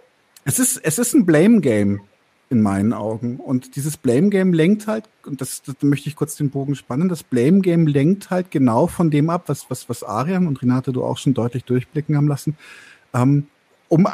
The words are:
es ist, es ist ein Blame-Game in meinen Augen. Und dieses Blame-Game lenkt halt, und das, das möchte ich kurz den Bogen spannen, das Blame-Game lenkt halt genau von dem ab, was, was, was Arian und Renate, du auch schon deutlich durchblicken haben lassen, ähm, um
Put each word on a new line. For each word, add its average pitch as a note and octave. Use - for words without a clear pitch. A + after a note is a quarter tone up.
es C3+
ist, B3+
es -
ist A#3+
ein A#3
Blame-Game C#3+
in A2+
meinen G2+
Augen. A2
Und -
dieses D3
Blame-Game F#3+
lenkt F3+
halt, A3
und C#3
das, -
das C3+
möchte C#3+
ich C#3+
kurz D3+
den D3
Bogen C#3
spannen, C3+
das F3
Blame-Game E3+
lenkt D3+
halt F3+
genau C3+
von E3+
dem D3
ab, E3+
was, -
was, -
was -
Arian F3
und C#3
Renate, B2+
du B2
auch A#2+
schon C#3
deutlich A#2+
durchblicken D3
haben C#3+
lassen, D3
ähm, C#3
um E3+